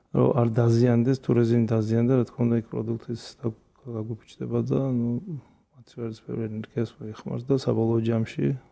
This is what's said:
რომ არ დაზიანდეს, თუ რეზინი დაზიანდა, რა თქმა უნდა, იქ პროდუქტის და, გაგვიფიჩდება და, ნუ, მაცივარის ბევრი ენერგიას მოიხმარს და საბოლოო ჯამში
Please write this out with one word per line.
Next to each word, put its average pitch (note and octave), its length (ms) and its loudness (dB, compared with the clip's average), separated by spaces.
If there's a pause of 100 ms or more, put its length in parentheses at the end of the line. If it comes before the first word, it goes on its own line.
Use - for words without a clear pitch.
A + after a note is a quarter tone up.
რომ C3 240 4
არ A#2+ 180 2
დაზიანდეს, A#2 680 4
თუ - 140 -14
რეზინი A#2 340 4
დაზიანდა, A2+ 480 2
რა B2 120 4
თქმა - 160 -6
უნდა, A#2 160 2
იქ A2 100 -4
პროდუქტის A#2 540 -6 (120)
და, A#2 200 -6 (300)
გაგვიფიჩდება A#2 760 -8
და, B2+ 280 -2
ნუ, A#2+ 220 -2 (600)
მაცივარის A#2 500 -12
ბევრი A#2+ 240 -6
ენერგიას G#2+ 480 -6
მოიხმარს A#2+ 540 -10
და C#3 120 2
საბოლოო A2+ 440 2
ჯამში A2+ 440 -2 (260)